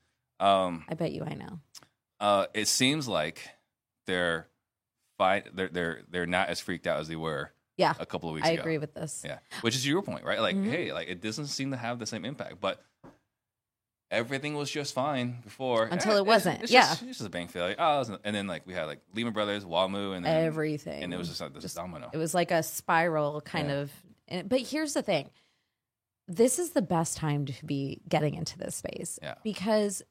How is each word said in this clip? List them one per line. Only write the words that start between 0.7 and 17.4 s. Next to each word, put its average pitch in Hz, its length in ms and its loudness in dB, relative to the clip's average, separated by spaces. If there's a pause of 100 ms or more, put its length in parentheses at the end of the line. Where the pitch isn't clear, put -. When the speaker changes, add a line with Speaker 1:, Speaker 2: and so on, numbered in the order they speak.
Speaker 2:
I 175 60 -6
bet 160 180 -4
you - 140 -8
I 147 80 -6
know. 156 260 -12 (600)
Speaker 1:
uh, 101 320 6
it 104 160 0
seems 135 400 2
like 82 400 0 (580)
they're 87 400 0 (680)
fi-, 98 260 6 (100)
they're, 92 140 0
they're, 82 420 -2
they're 87 160 -2
not 90 220 2
as 85 140 -4
freaked 90 260 -4
out 78 140 2
as 80 80 -8
they 80 80 -6
were 76 340 -4 (240)
Speaker 2:
Yeah. 165 240 2
Speaker 1:
a - 60 -6
couple - 240 -6
of 78 60 -4
weeks 104 120 0
Speaker 2:
I 165 40 4
Speaker 1:
ago. 165 100 0
Speaker 2:
agree 160 160 -2
with 147 160 -6
this. - 320 -10
Speaker 1:
Yeah. - 140 -8 (220)
Which 117 140 2
is 127 100 -2
your 156 160 2
point, 95 220 -8
right? 101 160 0
Like, 95 160 2
Speaker 2:
Mm-hmm. 98 160 0
Speaker 1:
hey, 131 220 -2
like, 85 160 -6
it 90 120 -6
doesn't 110 260 -4
seem 135 240 -4
to 131 60 -6
have 120 220 -6
the 110 60 -6
same 104 180 -8
impact, - 380 -10
but 95 200 -2 (1300)
everything 135 440 -2
was 147 160 -4
just 143 220 -6
fine 127 500 -2
before. 117 420 0
Speaker 2:
Until 180 280 2
Speaker 1:
Eh, - 40 6
Speaker 2:
it - 40 6
Speaker 1:
it's, 190 60 2
Speaker 2:
wasn't. 190 360 4
Speaker 1:
it's 240 80 0
Speaker 2:
Yeah. 247 100 12
Speaker 1:
just, 160 220 4
it's 254 160 -12
just 107 80 -6
a - 20 -6
bank 85 220 -6